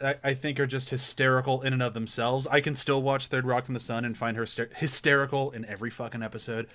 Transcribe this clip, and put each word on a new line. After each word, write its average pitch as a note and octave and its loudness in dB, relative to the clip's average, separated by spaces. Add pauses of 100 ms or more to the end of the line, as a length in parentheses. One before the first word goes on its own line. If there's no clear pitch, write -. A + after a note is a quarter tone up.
I, C#3 0
I C#3 0
think C#3 -2
are C#3 2
just C3 -4
hysterical C3 2
in C3+ 2
and B2+ 2
of A#2+ 0
themselves. A#2+ 0
I C#3+ 6
can D3 0
still C#3 2
watch C3+ 0
Third B2+ 0
Rock B2+ 2
from C3 -8
the A#2+ -4
Sun A#2+ -4
and A#2 -4
find A#2 -2
her A#2 -2
hyster-, - -4
hysterical C#3 2
in A2+ -8
every G#2+ -6
fucking A#2 -8
episode. A2+ -6